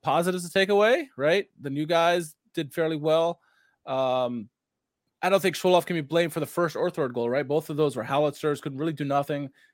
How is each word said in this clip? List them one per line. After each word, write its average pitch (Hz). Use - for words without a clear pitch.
positives 175
to 170
take 190
away, 220
right? 165
The 139
new 147
guys 170
did 156
fairly 160
well. 160
Um, 127
I 185
don't 196
think 190
Schwolow 180
can 175
be 156
blamed 165
for 165
the 143
first 170
or 170
third 135
goal, 120
right? 135
Both 156
of 147
those 143
were 113
howitzers, 143
couldn't 135
really 160
do 147
nothing. 139